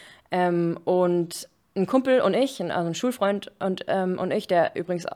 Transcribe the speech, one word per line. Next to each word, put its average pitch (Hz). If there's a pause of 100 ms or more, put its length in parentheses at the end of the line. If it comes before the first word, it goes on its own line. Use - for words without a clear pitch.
(320)
Ähm, 175
und 175 (260)
ein 190
Kumpel 262
und 190
ich, 262
ein, 175
also 170
ein 165
Schulfreund 202
und, 190
ähm, 185
und 180
ich, -
der 170
übrigens 175 (100)